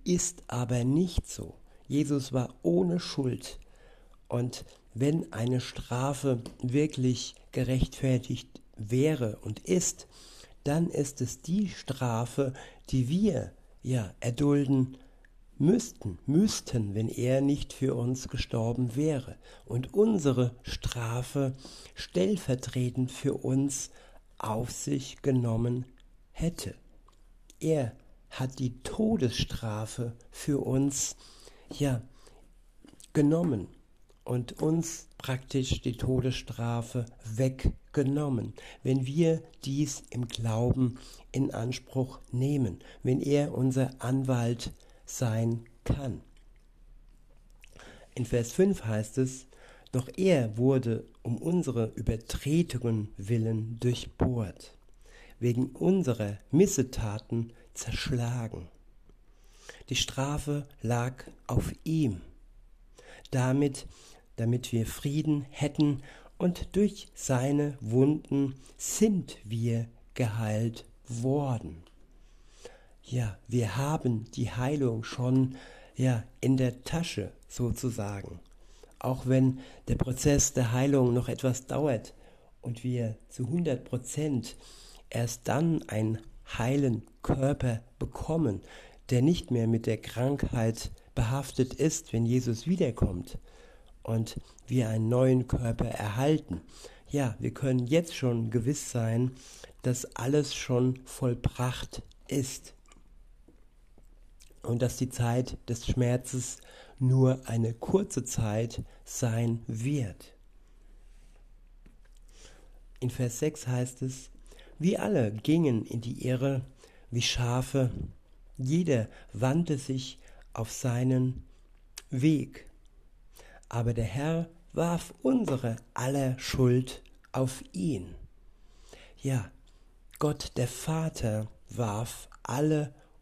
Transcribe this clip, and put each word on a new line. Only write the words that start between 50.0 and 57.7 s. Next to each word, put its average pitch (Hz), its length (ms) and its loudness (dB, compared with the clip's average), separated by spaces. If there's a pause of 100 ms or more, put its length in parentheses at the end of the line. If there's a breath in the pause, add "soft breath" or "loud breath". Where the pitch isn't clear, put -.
er 135 400 4
wurde 123 480 2 (180)
um 117 140 -2
unsere 139 580 0
Übertretungen 117 1200 0
willen 113 640 0
durchbohrt, 120 920 -2 (640 loud breath)
wegen 120 280 2
unserer 127 720 2 (120)
Missetaten 117 1040 2 (220 loud breath)